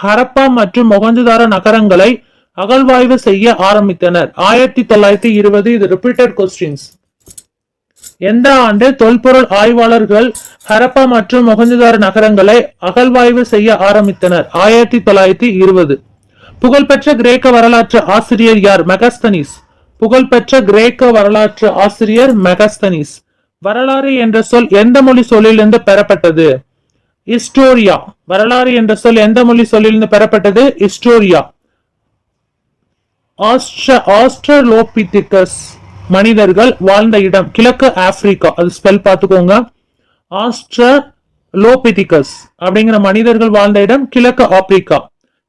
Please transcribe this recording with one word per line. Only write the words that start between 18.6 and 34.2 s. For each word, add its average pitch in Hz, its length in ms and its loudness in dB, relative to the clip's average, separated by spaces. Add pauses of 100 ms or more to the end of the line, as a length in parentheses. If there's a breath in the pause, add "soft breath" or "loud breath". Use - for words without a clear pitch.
மெகஸ்தனிஸ். 190 680 -4 (460)
புகழ்பெற்ற 254 640 0
கிரேக்க 226 480 0
வரலாற்று 214 600 0
ஆசிரியர் 220 680 0
மெகஸ்தனிஸ். 180 840 -4 (360)
வரலாறு 269 560 -4
என்ற 226 280 -2
சொல் 240 260 -2
எந்த 240 340 2
மொழி 254 200 2
சொல்லிலிருந்து 220 560 2
பெறப்பட்டது? 175 800 0 (680)
ஹிஸ்டோரியா. 240 880 0 (100)
வரலாறு 247 500 -2
என்ற 220 200 -2
சொல் 233 220 0
எந்த 220 280 2
மொழி 240 200 2
சொல்லிலிருந்து 220 540 0
பெறப்பட்டது? 214 580 0
ஹிஸ்டோரியா. 202 760 0 (1900)
ஆஸ்ட்ர-, 247 680 -2
ஆஸ்ட்ரலோபிதிகஸ் 220 1700 -2 (320)